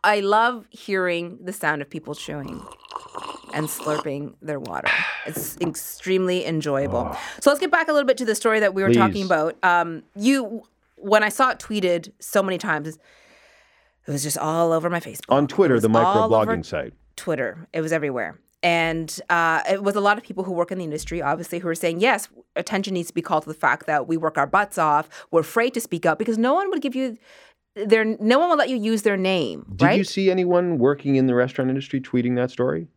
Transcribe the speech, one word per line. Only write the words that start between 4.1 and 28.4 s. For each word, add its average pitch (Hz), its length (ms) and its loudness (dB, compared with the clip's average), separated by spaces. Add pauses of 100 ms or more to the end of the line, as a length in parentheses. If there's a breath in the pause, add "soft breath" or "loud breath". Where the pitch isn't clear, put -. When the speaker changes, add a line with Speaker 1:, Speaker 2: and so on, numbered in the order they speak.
Speaker 1:
their 147 200 -8
water. 82 280 -8 (380 loud breath)
It's - 340 -10
extremely 180 880 -2
enjoyable. 143 640 -2
Speaker 2:
Oh. - 80 -10 (200 loud breath)
Speaker 1:
So 277 100 6
let's 285 100 2
get 359 100 0
back 330 180 2
a 302 40 0
little 285 140 4
bit 254 120 4
to 254 60 -4
the 220 120 0
story 220 240 2
that 196 140 4
we 190 100 0
were 120 100 6
talking 196 280 4
Speaker 2:
Please. 190 40 -4
Speaker 1:
about. 165 360 2
Um, 170 400 2 (120)
you, 226 480 0 (340)
when 214 260 4
I 214 60 2
saw 254 220 2
it - 80 -4
tweeted 180 520 -2 (100)
so - 220 0
many 190 160 0
times, 156 380 -4 (1080 soft breath)
it 156 40 -10
was 139 120 -4
just 143 160 -4
all 165 340 2
over 165 160 0
my 170 120 -2
Facebook. - 280 -14
Speaker 2:
On 139 180 4
Twitter, 151 280 4
Speaker 1:
It 113 80 4
was - 0 -
Speaker 2:
the 110 160 6
Speaker 1:
all 196 340 4
over 110 140 6
Speaker 2:
microblogging 90 180 -2
site. 67 300 -8 (220)
Speaker 1:
Twitter. 147 560 -6
It 165 80 -4
was 156 120 -2
everywhere. 131 460 -4 (240)
And, 165 500 0 (160)
uh, 165 400 2
it 196 140 0
was 196 140 0
a 208 40 0
lot 202 180 2
of - 40 -14
people 190 220 -8
who 185 80 -6
work 175 180 -2
in 185 80 -6
the 180 60 -6
industry, 156 360 -8
obviously, 160 380 -4
who 180 80 -6
are 165 80 -2
saying, 170 240 -2
"Yes, 226 300 0 (260)
attention 196 400 -4
needs 175 140 -4
to - 60 -20
be 170 80 -2
called 156 200 -2
to - 60 -14
the 160 100 -10
fact 139 280 0
that 147 200 0
we 165 100 -2
work 160 220 -2
our 143 80 2
butts 196 320 -2
off. 156 300 2 (240 loud breath)
We're 165 80 4
afraid 233 340 0
to 233 60 -2
speak 175 260 -4
up 160 140 2
because 220 180 -2
no 247 160 2
one 381 160 0
would 330 100 -2
give 254 140 -6
you 262 240 -4 (560 soft breath)
their, 214 300 4
no 220 340 2
one 349 120 2